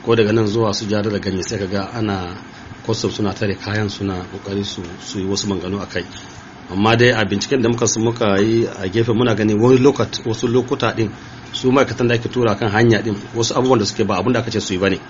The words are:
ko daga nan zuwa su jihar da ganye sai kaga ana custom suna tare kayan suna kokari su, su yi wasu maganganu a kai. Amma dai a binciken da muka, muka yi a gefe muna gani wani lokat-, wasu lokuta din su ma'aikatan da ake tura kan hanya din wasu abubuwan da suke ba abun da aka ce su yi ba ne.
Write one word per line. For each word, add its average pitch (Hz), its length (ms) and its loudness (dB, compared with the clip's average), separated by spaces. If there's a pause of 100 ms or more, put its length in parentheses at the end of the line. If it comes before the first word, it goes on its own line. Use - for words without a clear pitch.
ko 117 120 4
daga 107 160 4
nan 113 140 4
zuwa 107 280 0
su 117 120 -6
jihar 104 180 0
da 101 140 -2
ganye 92 240 -2
sai 104 160 -6
kaga 98 340 -4
ana 98 440 -4 (500)
custom 110 240 -2
suna 101 240 -2
tare 101 200 -2
kayan 104 340 -2
suna 98 260 -4 (180)
kokari 98 320 -6
su, 101 160 -8 (200)
su - 180 -8
yi 92 80 -4
wasu 98 220 -2
maganganu 95 340 -4
a 104 40 -8
kai. - 180 -4 (680)
Amma 107 240 4
dai 120 160 6
a 110 120 2
binciken 104 380 0
da 113 60 4
muka, 117 160 2 (140)
muka 110 420 2
yi 113 260 4
a 95 220 -6
gefe 113 240 2
muna 113 220 2
gani 107 200 2
wani 120 240 6
lokat-, 127 480 2
wasu 117 220 -2
lokuta 120 480 0
din 110 140 0 (420)
su - 180 0
ma'aikatan 123 380 2
da 120 60 4
ake 117 180 -2
tura 113 220 2
kan 107 160 -2
hanya 110 320 4
din 110 120 -2 (220)
wasu 117 180 0
abubuwan 127 260 4
da 101 40 2
suke 104 220 -2
ba 98 100 0
abun 98 160 0
da 120 80 2
aka 110 100 -6
ce 107 100 0
su - 120 -6
yi 92 60 0
ba 98 100 2
ne. 95 100 0 (120)